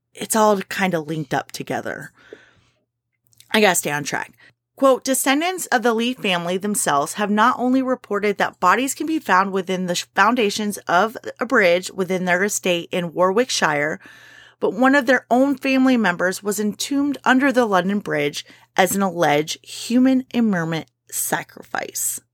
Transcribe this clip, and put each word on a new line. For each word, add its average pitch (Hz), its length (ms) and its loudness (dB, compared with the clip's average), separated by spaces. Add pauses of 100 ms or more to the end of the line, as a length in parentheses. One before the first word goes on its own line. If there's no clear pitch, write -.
(140)
it's - 220 -4
all 214 240 4
kinda 185 400 -2
linked 156 340 -6
up - 160 -4
together. - 600 -8 (1400)
I 220 100 2
gotta 196 140 6
stay - 160 -4
on 147 140 -4
track. - 300 -6 (420)
Quote, 269 280 2
"Descendants 302 600 0
of 247 160 0
the 240 100 2
Lee 233 220 -2
family 175 420 -2
themselves 175 580 -2
have 208 160 -2
not 214 280 2
only 254 240 2
reported 208 560 -2
that - 220 -4
bodies 220 340 2
can 311 120 -8
be 311 120 -2
found 190 340 2
within 185 320 -2
the 180 100 -2
sh-, - 200 -6
foundations 208 640 0 (100)
of 185 300 2 (200)
a - 60 -6
bridge 185 460 2
within 185 340 -4
their 180 180 0
estate 185 480 -2
in 175 220 -4
Warwickshire, 175 880 0 (580)
but 202 140 -2
one 254 220 4
of 285 100 4
their 247 260 2
own 269 280 2
family 262 400 2
members 180 440 0
was 202 160 -4
entombed 277 680 -2
under 262 260 4
the 240 140 2
London 196 320 0
Bridge 151 480 -4 (280)
as 185 220 2
an 202 60 0
alleged 165 600 0
human 254 720 0
immurement 175 560 -2 (220)
sacrifice." - 1120 -8 (120)